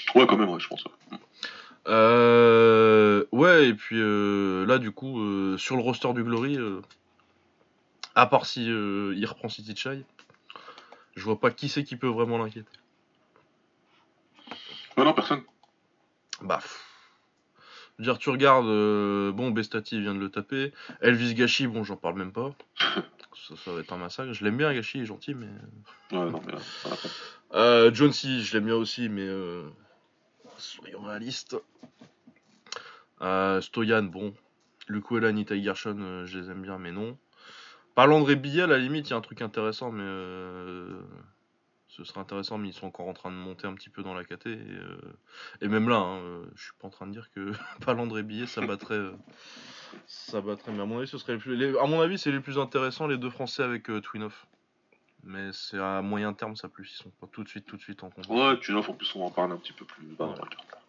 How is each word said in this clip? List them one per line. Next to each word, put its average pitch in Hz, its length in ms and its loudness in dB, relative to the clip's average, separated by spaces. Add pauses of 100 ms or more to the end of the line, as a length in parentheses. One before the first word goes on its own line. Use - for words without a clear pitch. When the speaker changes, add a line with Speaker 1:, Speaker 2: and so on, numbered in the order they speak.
(140)
Speaker 1:
Ouais, 127 120 10
quand - 100 6
même, 107 140 2
ouais, 85 100 -4
je - 80 -10
pense, - 160 -10
ouais. - 80 -12 (960)
Speaker 2:
Euh, 113 1400 8
ouais, 156 360 8
et 113 60 4
puis, 113 260 -6
euh, 101 680 2
là, 127 120 4
du 113 140 -4
coup, 131 280 -8
euh, 98 380 -2
sur - 180 -4
le 123 60 0
roster 123 300 -2
du 120 100 -2
Glory, 120 340 -2
euh, 104 240 -6 (1300)
à 120 120 6
part 131 200 4
si, 117 240 -4
euh, 101 460 -2
il 104 100 -2
reprend - 220 -10
City 107 280 -12
Chai, 135 280 -8 (1120)
je 95 80 -14
vois 107 160 -2
pas 123 100 4
qui 143 180 -6
c'est 147 140 -2
qui 143 140 -8
peut 123 100 -4
vraiment 117 320 0
l'inquiéter. 110 320 -8 (2250)
Speaker 1:
Ouais, 135 80 6
non, 151 80 6
personne. 151 300 0 (1000)
Speaker 2:
Bah, 87 160 0
pff. - 280 -12 (1120)
Je 113 60 -10
veux 123 80 2
dire, 117 60 -2
tu - 120 -2
regardes, 131 360 6
euh, 104 680 2
bon, 123 180 -2
Bestati 110 500 -4
vient 101 140 -2
de 98 60 -4
le 98 100 -4
taper. 135 420 -6 (280)
Elvis 120 340 4
Gachi, 120 320 2
bon, 110 180 -4
j'en 98 120 -8
parle 87 200 -4
même 95 160 -6
pas. 131 220 -6 (240)
Speaker 1:
<laughs> - 140 0 (560)
Speaker 2:
Ça, 78 80 -18
ça - 160 -12
va 85 80 -6
être 78 120 -12
un 90 40 -8
massacre. 92 360 -10
Je 104 120 -8
l'aime 104 120 2
bien, 147 160 0
Gachi, 120 260 -6
il 131 40 -4
est 117 40 -6
gentil, 110 280 -10
mais 120 120 -12 (680)
Speaker 1:
Ouais, 87 140 -2
non, 80 160 -8
mais, - 80 -10
euh, - 40 -10 (260)
pas - 60 -8
la - 60 -8
peine. - 140 -10 (440)
Speaker 2:
Euh, 117 380 8
John 139 200 6
C, 131 280 -4
je 104 140 -6
l'aime 110 120 2
bien 113 100 2
aussi, 113 320 -2
mais, 101 180 -4
euh, 90 380 -8 (960)
soyons - 440 -16
réalistes. 110 540 -10 (1600)
Euh, 95 400 0
Stoyan, 110 440 0
bon. 98 280 -8 (540)
Lukuela, 110 460 0
Nitai 104 300 -2
Gershon, 101 360 -4
euh, 92 280 -10
je 92 120 -12
les 92 120 -12
aime 92 120 -12
bien, 95 160 -10
mais 87 140 -12
non. 110 260 -10 (760)
Parlant 147 260 8
de 143 120 6
Billet, 139 280 0
à 185 60 2
la 143 100 6
limite, 143 300 -4
il - 20 -6
y 131 40 -2
a - 20 -2
un 113 60 -2
truc - 200 -14
intéressant, 110 480 -4
mais, 107 140 -8
euh... 92 960 -12 (880)
Ce - 160 -20
serait 98 160 -16
intéressant, 98 380 -10
mais 101 100 -8
ils 95 60 -14
sont - 120 -16
encore 90 220 -12
en 95 40 -10
train 92 180 -14
de 92 60 -12
monter 92 300 -14
un 95 80 -10
petit - 160 -20
peu - 140 -16
dans 92 100 -10
la 90 100 -10
caté, 90 280 -12
et, 110 40 -10
euh, 95 400 -16 (640)
et 101 80 -4
même 107 200 2
là, 120 80 4
hein, 95 240 -2
euh, 87 240 -12 (100)
je - 100 -20
suis - 160 -20
pas - 60 -18
en 98 40 -14
train - 180 -18
de 101 40 -14
dire 113 220 -16
que 98 180 -8
<laughs> - 320 -14
Palandre 117 340 -4
et 107 40 -6
Billet, 107 240 -10
ça 110 180 -8
battrait, 104 300 -8
euh, 98 180 -6 (920)
ça - 340 -10
battrait, 104 320 -8
mais 104 100 -6
à 101 40 -6
mon 113 120 -6
avis, 135 80 -6
ce 139 120 -14
serait 120 160 -8
les 113 40 -8
plus... 127 160 -8
les... 131 240 0
à 131 80 2
mon 160 140 2
avis, 180 180 0
c'est 147 140 -2
les 139 80 -2
plus 135 180 -6
intéressants, 135 480 -2
les 139 120 -2
deux 127 120 -6
Français 131 320 -6
avec, 120 280 -4
euh, 107 100 -4
Twin 107 240 -12
Off. - 220 -14 (760)
Mais 95 300 -12
c'est - 260 -12
à 95 240 -2
moyen 104 300 -4
terme, 110 240 -10
ça, - 120 -16
plus, - 220 -20
ils - 120 -18
sont 95 180 -20
pas - 100 -20
tout 107 140 -12
de - 40 -20
suite, - 180 -16
tout - 100 -18
de 98 60 -18
suite - 200 -16
en 92 80 -16
combat. 110 420 0
Speaker 1:
Ouais, 123 60 2
Twin 101 200 -6
Off, 101 100 -4
en 95 60 -8
plus, - 200 -8
on 98 60 -10
va 90 60 -6
en 90 40 -6
parler 90 220 -2
un 85 60 -10
petit - 160 -16
peu - 100 -20
plus 78 220 -20
bas 78 180 -10
dans 80 80 -6
Speaker 2:
Ouais. - 80 -14
Speaker 1:
la - 80 -12
carte. - 180 -20 (220)